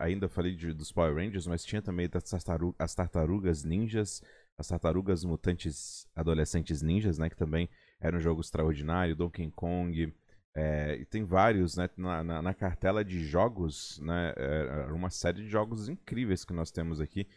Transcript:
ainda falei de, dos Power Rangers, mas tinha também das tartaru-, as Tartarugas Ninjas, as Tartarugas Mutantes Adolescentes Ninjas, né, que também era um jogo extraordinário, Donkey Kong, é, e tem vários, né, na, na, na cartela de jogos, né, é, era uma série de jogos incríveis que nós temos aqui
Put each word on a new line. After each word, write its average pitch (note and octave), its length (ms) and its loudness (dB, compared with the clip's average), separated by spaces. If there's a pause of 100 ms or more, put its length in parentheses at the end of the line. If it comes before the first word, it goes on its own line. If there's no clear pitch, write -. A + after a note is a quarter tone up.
ainda F#2 280 0
falei F2+ 280 -2
de, E2 160 -4
dos D#2 180 -8
Power D#2+ 240 2
Rangers, F2+ 320 -4
mas F2 180 -2
tinha G#2 160 -4
também F2 280 -2
das E2+ 160 -2
tartaru-, F2 540 -2
as E2 180 -4
Tartarugas F2 680 0
Ninjas, G#2+ 580 -2 (340)
as F2+ 120 -8
Tartarugas F2 560 2
Mutantes E2+ 880 -2
Adolescentes D#2+ 680 2
Ninjas, F2 360 2
né, D#2+ 100 2
que - 80 -10
também E2 320 0 (300)
era E2 180 0
um E2+ 40 0
jogo E2 220 2
extraordinário, D#2+ 720 2
Donkey E2+ 340 -2
Kong, F2 640 -2 (400)
é, D2+ 460 0
e - 60 -10
tem A2 180 -4
vários, F#2+ 520 6
né, F2+ 200 0
na, F2 260 -2
na, E2 200 -2
na F#2 120 0
cartela F#2+ 480 0
de F#2 220 -2
jogos, F2 760 0
né, E2+ 360 0
é, D2 480 0
era C#2+ 100 -6
uma F2+ 160 -2
série F2 320 -2
de A2 60 -10
jogos G#2+ 400 0
incríveis A#2+ 560 -2
que - 80 -10
nós E2 180 -2
temos E2 300 -4
aqui F#2+ 260 -4 (100)